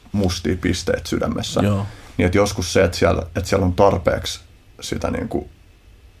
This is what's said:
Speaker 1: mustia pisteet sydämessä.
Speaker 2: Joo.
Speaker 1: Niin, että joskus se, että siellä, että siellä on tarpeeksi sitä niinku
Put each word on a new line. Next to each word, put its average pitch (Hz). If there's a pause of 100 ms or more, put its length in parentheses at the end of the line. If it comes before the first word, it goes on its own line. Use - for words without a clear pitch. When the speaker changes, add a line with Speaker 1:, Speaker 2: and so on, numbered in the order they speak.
(120)
Speaker 1:
mustia 90
pisteet -
sydämessä. -
Speaker 2:
Joo. 101 (320)
Speaker 1:
Niin, 95
että 92
joskus 98
se, 95
että 90
siellä, 90
että -
siellä 95
on 90
tarpeeksi - (420)
sitä -
niinku - (720)